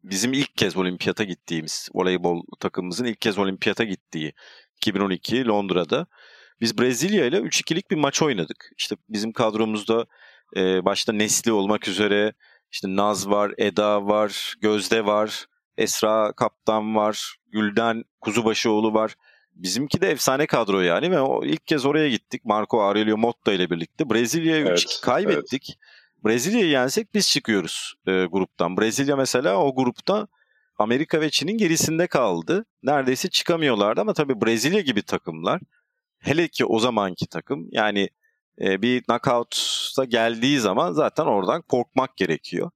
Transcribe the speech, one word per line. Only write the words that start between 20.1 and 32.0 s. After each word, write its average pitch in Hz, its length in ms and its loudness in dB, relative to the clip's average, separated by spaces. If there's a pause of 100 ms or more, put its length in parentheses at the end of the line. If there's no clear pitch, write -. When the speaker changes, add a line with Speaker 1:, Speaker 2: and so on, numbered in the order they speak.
Speaker 1:
efsane 135 360 0
kadro 98 340 2
yani 92 300 2
ve 151 100 2
o - 240 0
ilk 151 220 -4
kez 139 180 0
oraya 151 240 4
gittik. - 360 -4
Marco 107 360 0
Aurelio 107 360 2
Motta 113 360 0
ile 90 160 0
birlikte. 87 400 -4
Brezilya'ya 156 520 2
Speaker 2:
Evet, 90 160 2
Speaker 1:
üç 85 60 2
iki - 180 -6
kaybettik. 135 680 0
Speaker 2:
evet. - 80 -18 (480)
Speaker 1:
Brezilya'yı 165 440 2
yensek 135 440 0
biz 202 160 2
çıkıyoruz, - 640 -2 (140)
e, 92 180 2
gruptan. 90 520 -2
Brezilya 139 380 0
mesela 135 420 0
o 139 180 2
grupta 160 520 -2 (500)
Amerika 135 440 0
ve 156 80 0
Çin'in 190 280 -2
gerisinde 160 500 2